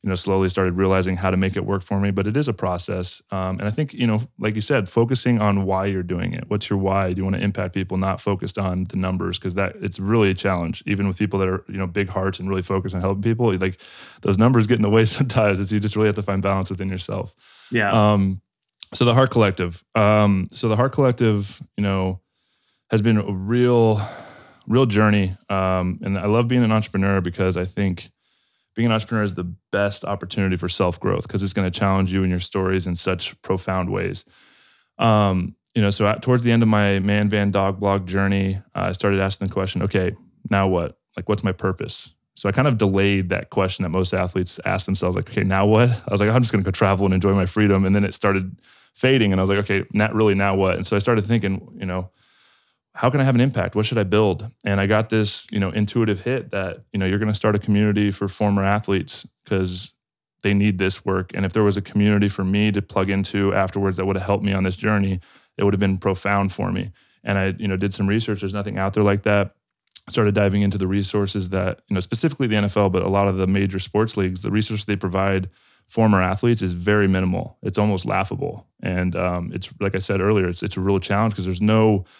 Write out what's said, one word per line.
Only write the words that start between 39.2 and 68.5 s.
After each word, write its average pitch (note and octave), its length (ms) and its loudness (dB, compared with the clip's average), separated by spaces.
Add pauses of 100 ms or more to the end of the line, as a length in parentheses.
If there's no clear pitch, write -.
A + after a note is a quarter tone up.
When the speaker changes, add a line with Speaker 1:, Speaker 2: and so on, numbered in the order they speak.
Speaker 1:
asking G2 280 -2
the - 60 -6
question, F#2+ 280 -2
"Okay, F#2 300 0 (380)
now G2 180 2
what? F2 300 -2 (180)
Like, F#2 120 -8
what's G2+ 160 -2
my F#2+ 80 0
purpose?" - 600 -6 (220)
So - 140 -6
I G2 40 0
kind C3 160 2
of B2 80 2
delayed G2 540 2
that F#2+ 200 -6
question F#2+ 340 -2
that F2 60 -2
most F2+ 220 -2
athletes F#2 520 -4
ask F#2+ 220 -2
themselves, F#2 300 -2
like, G2 140 -6
"Okay, G2+ 140 -2
now F#2+ 220 2
what?" A2 240 6 (180)
I - 40 -4
was G2 80 0
like, G#2 100 4
"I'm B2 120 4
just A#2 100 0
gonna G2 120 0
go G2 60 0
travel F#2+ 360 2
and F#2+ 80 2
enjoy F#2+ 200 2
my F#2+ 120 2
freedom." G2 380 4
And F#2+ 100 4
then G2+ 100 4
it F#2 100 -4
started F#2+ 440 0 (360)
fading. B2+ 380 4
And F#2+ 80 2
I - 20 2
was F#2+ 80 2
like, G2 100 2
"Okay, G2 320 -2
not G#2+ 220 2
really, G#2+ 200 4
now G2 220 2
what?" F#2+ 200 2
And F#2+ 100 -6
so A2 100 0
I - 20 2
started G#2+ 260 2
thinking, G2 420 -2 (120)
you G2 80 -8
know, F#2 240 -6 (840)
"How B2+ 160 0
can C#3 100 0
I C3+ 40 2
have C3 100 2
an A#2+ 80 4
impact? G2+ 320 -2
What A2 120 0
should A#2 120 -2
I G#2 60 0
build?" G#2 460 2 (140)
And G2+ 160 0
I F#2+ 60 2
got G#2+ 240 2
this, G#2+ 400 -2
you G#2+ 100 -4
know, F#2+ 100 -2
intuitive G#2 520 0
hit B2 280 -4
that, F#2+ 420 -8
you G#2 60 -4
know, F#2+ 80 0
you're G2 120 0
gonna G#2+ 160 0
start G#2+ 200 0
a G#2 40 2
community G#2 520 2
for G2 180 -4
former G2+ 340 0
athletes G2 640 -2 (200)
'cause F#2 460 -2 (500)
they G#2 120 0
need G2+ 240 2
this F#2+ 260 -2
work. F#2+ 300 -2
And G2 120 -2
if F2 80 -4
there A2 100 2
was G2+ 120 2
a G2+ 60 -4
community G2+ 460 2
for G2 160 -4
me G2+ 280 2
to G2+ 100 0
plug F#2+ 280 -2
into G2 440 0
afterwards G2 440 0
that F#2+ 80 -2
would G2 100 0
have F#2 100 -4
helped G2+ 180 0
me G2+ 80 0
on F#2+ 120 0
this F#2 120 -2
journey, G2 440 0 (380)
it G2+ 60 0
would G2+ 100 4
have F#2+ 60 -2
been G2 180 2
profound G2 540 0
for G2 180 -4
me. G2 200 -4 (340)
And G2 140 0
I, F#2+ 200 0
you G#2+ 100 -6
know, F#2+ 80 -2
did F#2+ 180 -2
some G2+ 120 -2
research. G#2 340 -2
There's G2 140 -6